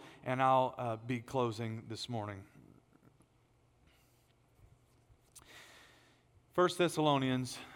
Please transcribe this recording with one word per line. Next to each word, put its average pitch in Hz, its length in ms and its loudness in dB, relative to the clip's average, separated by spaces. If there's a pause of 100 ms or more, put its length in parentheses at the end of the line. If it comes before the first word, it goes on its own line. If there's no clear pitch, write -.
(240)
and 127 160 -2
I'll, 131 380 4
uh, 120 180 -4
be 120 220 -4
closing 113 680 -2
this 107 200 -10
morning. 104 320 -6 (4000)
First 180 260 2
Thessalonians, 135 800 2 (160)